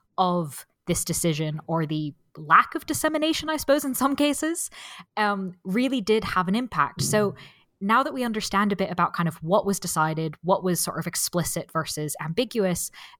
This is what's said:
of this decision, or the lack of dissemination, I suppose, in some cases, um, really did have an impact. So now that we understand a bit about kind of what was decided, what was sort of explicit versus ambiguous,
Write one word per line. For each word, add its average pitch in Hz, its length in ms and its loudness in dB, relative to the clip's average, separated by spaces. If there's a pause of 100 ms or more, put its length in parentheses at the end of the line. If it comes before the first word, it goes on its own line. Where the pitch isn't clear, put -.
(160)
of 175 480 0 (220)
this 170 180 0
decision, 156 600 -2
or 165 180 0
the 151 300 -4 (240)
lack 160 360 4
of 320 120 -8
dissemination, 311 640 -2
I 311 80 -2
suppose, 285 260 2
in 262 100 -2
some 277 220 0
cases, 311 540 0 (480)
um, 196 340 0 (100)
really 247 380 0
did 214 240 2
have 180 240 2
an 190 60 2
impact. 165 480 0
So 202 320 2 (460)
now 220 220 4
that 294 120 -4
we 254 100 -2
understand 208 480 0
a 190 40 0
bit 190 140 -2
about 175 220 2
kind 170 160 0
of 160 140 -4
what 180 240 2
was 196 120 2
decided, 160 640 -2
what 175 220 2
was 175 160 2
sort - 180 -4
of 170 80 -4
explicit - 640 -2
versus 151 520 -4
ambiguous, 185 680 0 (300)